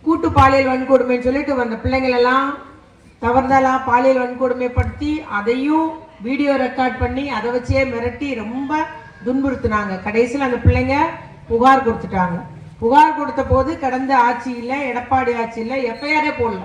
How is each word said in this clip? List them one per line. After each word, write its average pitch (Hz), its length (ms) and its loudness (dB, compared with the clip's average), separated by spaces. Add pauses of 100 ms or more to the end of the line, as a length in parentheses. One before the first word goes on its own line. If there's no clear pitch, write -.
கூட்டு 320 300 0
பாலியல் 269 400 6
வன்கொடுமைன்னு 254 500 2
சொல்லிட்டு 277 340 0
வந்த 233 200 -2
பிள்ளைங்களெல்லாம் 254 720 2 (720)
தவறுதலா 262 640 2
பாலியல் 254 360 4
வன்கொடுமைப்படுத்தி 254 1040 -2
அதையும் 269 640 0 (300)
வீடியோ 277 320 0
ரெக்கார்ட் 254 460 -2
பண்ணி 254 300 -4
அதை 233 220 -4
வச்சே 262 340 0
மிரட்டி 247 500 -6
ரொம்ப 262 400 -6 (500)
துன்புறுத்துனாங்க. 226 800 -2
கடைசியில 240 420 0
அந்த 240 180 -2
பிள்ளைங்க 254 300 4 (520)
புகார் 254 400 4
கொடுத்துட்டாங்க. 185 500 -2 (420)
புகார் 285 360 6
கொடுத்த 269 280 -4
போது 262 360 0
கடந்த 262 380 -2
ஆட்சியில, 240 540 -2 (120)
எடப்பாடி 247 480 -2
ஆட்சியில 233 520 -4
எஃப் 226 200 -6
ஐ 294 120 -4
ஆரே 302 240 0
போடல. 214 260 -2